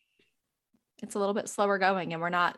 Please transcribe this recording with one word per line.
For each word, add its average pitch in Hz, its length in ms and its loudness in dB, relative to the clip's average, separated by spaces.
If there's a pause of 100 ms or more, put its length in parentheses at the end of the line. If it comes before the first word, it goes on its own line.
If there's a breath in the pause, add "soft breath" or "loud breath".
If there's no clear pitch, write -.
(1000)
it's - 140 -10
a 214 40 -4
little 196 140 0
bit 208 160 -4
slower 202 280 2
going 185 360 2
and 165 80 -4
we're 170 80 -2
not 175 280 0